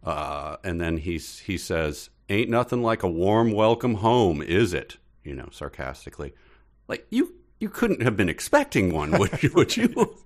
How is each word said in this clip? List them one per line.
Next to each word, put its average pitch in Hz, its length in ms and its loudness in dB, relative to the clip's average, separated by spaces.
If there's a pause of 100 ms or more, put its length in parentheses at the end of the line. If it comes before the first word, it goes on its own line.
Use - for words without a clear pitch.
Uh, 73 600 -6
and 87 160 -4
then 82 180 -2
he's, 80 420 -8
he 95 180 -6
says, 80 520 -4 (200)
Ain't 104 200 0
nothing 120 320 0
like 113 220 0
a 98 40 0
warm 101 440 2
welcome 113 440 2
home, 104 460 4
is 92 320 2
it? - 240 -6 (260)
You 71 120 -12
know, 62 160 -14
sarcastically. 69 840 -12 (540)
Like, - 220 -8
you, 254 260 -2 (240)
you 220 100 -6
couldn't 202 320 -2
have 113 160 2
been 95 120 2
expecting 98 640 2
one, 78 180 -2
would 190 320 2
you? 143 100 4
Would - 240 4
you? 233 480 0